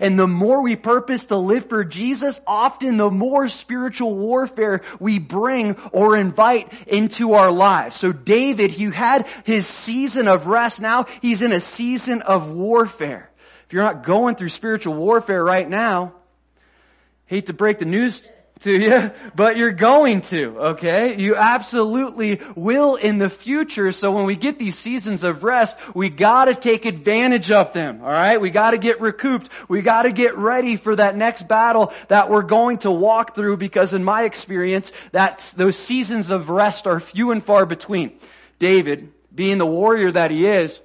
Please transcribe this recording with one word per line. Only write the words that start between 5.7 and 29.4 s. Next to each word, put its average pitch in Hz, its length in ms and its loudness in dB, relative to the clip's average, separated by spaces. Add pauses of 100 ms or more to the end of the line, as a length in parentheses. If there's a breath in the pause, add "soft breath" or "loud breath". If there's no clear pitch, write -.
or 208 240 4
invite 214 560 2 (160 loud breath)
into 220 460 0
our 190 180 6
lives. 175 420 2
So 185 160 -2
David, 202 640 0
he 196 180 -6
had 233 380 0 (160 loud breath)
his 214 240 -2
season 247 580 -4
of 180 220 2
rest. 226 320 0
Now 233 260 0 (160 loud breath)
he's 233 200 0
in 240 100 2
a 175 80 0
season 240 640 -6
of 170 280 0
warfare. 175 800 -2 (380 soft breath)
If - 40 -18
you're 180 100 0
not 170 220 -2
going 226 320 2
through 175 140 -8
spiritual - 440 -6
warfare 190 480 0
right 180 260 0
now, 185 440 -2 (1120)
hate 190 220 -6
to 180 60 -10
break 208 280 0
the 175 40 -4
news 208 380 -2 (380)
to 202 100 -4
you, 214 400 4 (120)
<laughs> - 120 -20
but 220 220 2
you're 233 160 0
going 226 480 4
to, 139 360 -6
okay? 170 600 0
You 202 160 2
absolutely 226 1040 0 (140 loud breath)
will 262 400 2
in 214 240 0
the 196 100 0
future. 226 600 -4
So 196 220 -2
when 202 120 0
we 196 120 -2
get 285 240 -4
these 202 180 -6
seasons 214 460 -8
of 160 180 -4
rest, 233 340 0 (200 loud breath)
we 190 140 -2
gotta 233 440 4
take 233 300 0
advantage 214 640 0
of 208 220 4
them, 131 320 -6
all 127 40 -6
right? 190 320 2
We 190 100 -2
gotta 226 280 2
get 226 220 0
recouped. 226 480 -4 (200 loud breath)